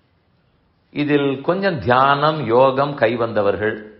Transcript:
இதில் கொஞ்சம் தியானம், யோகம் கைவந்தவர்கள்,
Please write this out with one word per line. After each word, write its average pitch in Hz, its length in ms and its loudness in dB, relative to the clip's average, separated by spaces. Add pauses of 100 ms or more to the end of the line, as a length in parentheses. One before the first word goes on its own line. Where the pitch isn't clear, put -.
(920)
இதில் 143 500 -2
கொஞ்சம் 180 380 -2
தியானம், 139 640 2
யோகம் 135 520 2
கைவந்தவர்கள், 110 1040 -2